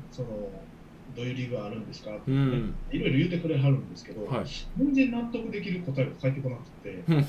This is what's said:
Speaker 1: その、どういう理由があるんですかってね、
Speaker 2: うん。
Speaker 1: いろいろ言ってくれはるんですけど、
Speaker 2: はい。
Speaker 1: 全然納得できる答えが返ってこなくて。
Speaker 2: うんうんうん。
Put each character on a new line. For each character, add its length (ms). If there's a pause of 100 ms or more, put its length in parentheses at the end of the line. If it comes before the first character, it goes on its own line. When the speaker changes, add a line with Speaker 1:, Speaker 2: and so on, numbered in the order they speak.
(120)
Speaker 1:
そ 100
の、 60 (880)
ど 60
う 20
い 80
う 20
理 100
由 80
が 120
あ 60
る 100
ん 60
で 80
す 100
か 100
っ 60
て 100
ね、 60
Speaker 2:
う 40
ん。 340 (180)
Speaker 1:
い 60
ろ 80
い 60
ろ 60
言 100
っ 20
て 80
く 100
れ 80
は 140
る 60
ん 120
で 80
す 80
け 80
ど、 140
Speaker 2:
は 160
い。 20 (320)
Speaker 1:
全 160
然 180
納 120 (100)
得 180
で 120
き 80
る 100
答 220
え 20
が 160
返 120
っ 20
て 80
こ 80
な 60
く 120 (160)
て。 240
Speaker 2:
う 20
ん 40
う 20
ん 40
う 20
ん。 60